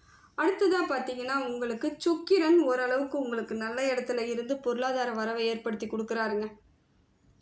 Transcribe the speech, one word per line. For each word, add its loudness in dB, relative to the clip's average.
அடுத்ததா 4
பாத்தீங்கன்னா, -2
உங்களுக்கு -4
சுக்கிரன் 4
ஓரளவுக்கு 2
உங்களுக்கு -2
நல்ல -2
இடத்துல -2
இருந்து -2
பொருளாதார -2
வரவை -2
ஏற்படுத்தி -2
கொடுக்குறாருங்க. -2